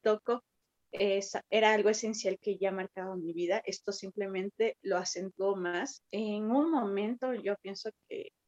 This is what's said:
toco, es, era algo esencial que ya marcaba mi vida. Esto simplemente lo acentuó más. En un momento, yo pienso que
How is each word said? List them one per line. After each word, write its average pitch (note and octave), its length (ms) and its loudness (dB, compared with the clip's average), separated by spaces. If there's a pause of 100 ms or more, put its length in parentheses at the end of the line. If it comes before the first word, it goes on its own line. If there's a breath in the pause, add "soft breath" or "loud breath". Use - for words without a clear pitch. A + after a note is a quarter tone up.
toco, A3 420 0 (480)
es, G3 420 0 (160)
era A3 240 6
algo G#3 160 6
esencial G#3+ 500 0
que G3 180 -2
ya F#3+ 140 0
marcaba F#3+ 440 -6
mi E3+ 180 -4
vida. F3 320 0
Esto - 260 -6
simplemente G3 920 -2
lo F#3 160 0
acentuó F#3+ 580 -2
más. F3+ 460 -4 (100)
En G#3+ 400 -2
un D4 200 4
momento, A#3 640 0
yo G3+ 280 -2
pienso G3 280 -8 (180)
que - 220 -10 (180)